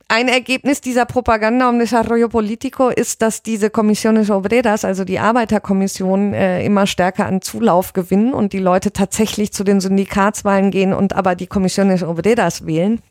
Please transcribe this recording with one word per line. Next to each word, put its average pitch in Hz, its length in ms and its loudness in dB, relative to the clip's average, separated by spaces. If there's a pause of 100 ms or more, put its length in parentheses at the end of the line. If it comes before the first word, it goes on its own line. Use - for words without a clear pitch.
ein 233 200 2
Ergebnis 254 520 0
dieser 247 240 0
Propaganda 240 640 0
um 240 100 2
Desarrollo 233 520 2
Político 233 580 -2
ist, - 320 -2
dass 220 220 0
diese 220 260 -2
Comisiones 214 600 2
Obreras, 214 560 0
also 190 180 -2
die 185 140 -4
Arbeiterkommission, 196 1120 0
äh, 185 320 0
immer 202 220 2
stärker 190 400 0
an 185 160 -2
Zulauf 196 500 0
gewinnen 196 400 0
und 214 220 -2
die 196 60 -4
Leute 190 320 0
tatsächlich 208 600 -2
zu - 100 -8
den 196 180 2
Syndikatswahlen 196 920 0
gehen 190 240 0
und 196 200 0
aber 185 200 0
die 180 140 -10
Comisiones 190 540 0
Obreras 170 640 0
wählen. 175 460 -2